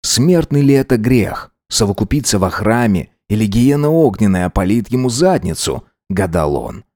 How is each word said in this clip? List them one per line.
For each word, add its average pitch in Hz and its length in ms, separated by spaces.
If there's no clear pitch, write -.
Смертный 156 600
ли 139 120
это 131 240
грех, 107 540
совокупиться 107 680
во 92 100
храме, 107 600
или 107 180
гиена 139 440
огненная 107 560
опалит 98 440
ему 127 200
задницу, 117 760
гадал 85 460
он. - 300